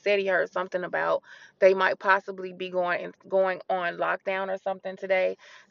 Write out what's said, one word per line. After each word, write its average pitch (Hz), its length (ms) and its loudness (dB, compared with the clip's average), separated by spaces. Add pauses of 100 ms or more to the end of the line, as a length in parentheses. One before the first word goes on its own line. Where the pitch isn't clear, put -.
said 202 160 2
he 196 80 -2
heard 180 260 0
something 180 320 -4
about 165 380 0 (360)
they 190 160 8
might 185 240 2
possibly 190 540 0
be 180 160 -8
going 180 340 -2
and 180 120 -12 (140)
going 190 320 2 (100)
on 175 260 -2
lockdown 190 520 -2
or 190 100 -4
something 190 380 -8
today. 185 400 0 (340)